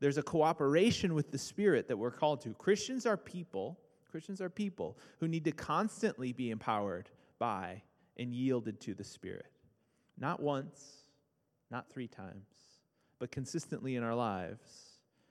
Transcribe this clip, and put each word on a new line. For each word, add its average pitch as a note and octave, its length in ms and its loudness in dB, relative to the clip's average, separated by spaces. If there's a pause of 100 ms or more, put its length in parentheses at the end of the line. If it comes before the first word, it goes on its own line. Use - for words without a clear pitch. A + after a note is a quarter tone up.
There's C#3+ 180 4
a C#3+ 60 2
cooperation E3 920 4
with D3 160 2
the C3+ 80 -2
Spirit F#3+ 480 4
that B2 100 0
we're A#2 140 -2
called D3+ 300 2
to. A2 140 -8
Christians A3+ 520 0
are G#3+ 100 4
people, D#3 640 -6 (320)
Christians F#3+ 300 -8
are F#3 100 -4
people F3+ 480 -4 (220)
who E3 80 2
need E3 160 0
to D#3 80 4
constantly D#3+ 800 0
be A#2+ 180 -2
empowered G#2 580 0 (300)
by F#2+ 420 -2 (360)
and B2 180 -4
yielded A#2+ 460 0
to G2+ 140 -6
the G2+ 100 -10
Spirit. - 480 -12 (680)
Not C3+ 220 -2
once, - 640 -4 (640)
not A#2+ 220 -6
three B2 160 -6
times, G2 400 -14 (720)
but B2 100 -4
consistently C3 640 -4
in A#2+ 80 0
our A#2 140 0
lives. G2+ 840 -4 (320)